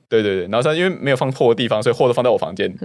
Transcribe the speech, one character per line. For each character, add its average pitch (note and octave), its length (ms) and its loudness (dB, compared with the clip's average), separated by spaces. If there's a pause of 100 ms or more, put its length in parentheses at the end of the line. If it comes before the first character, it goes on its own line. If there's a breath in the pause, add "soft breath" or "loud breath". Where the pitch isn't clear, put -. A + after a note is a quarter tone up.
对， A2 140 2
对， G2+ 140 0
对， F#2 80 -2
然 F#2+ 100 -6
后 A#2+ 80 2
他 D3+ 140 0
因 F3 80 0
为 F#3+ 60 2
没 C#3+ 200 -4
有 C3 80 4
放 C#3 140 -2
货 C3 180 2
的 A2+ 60 4
地 A#2+ 120 -2
方， G#2+ 140 0
所 - 100 2
以 - 40 0
货 C3+ 120 2
都 G#2+ 60 2
放 B2 100 0
在 B2 60 4
我 G#2 80 4
房 E2+ 180 -6
间。 F#2+ 160 -4 (140)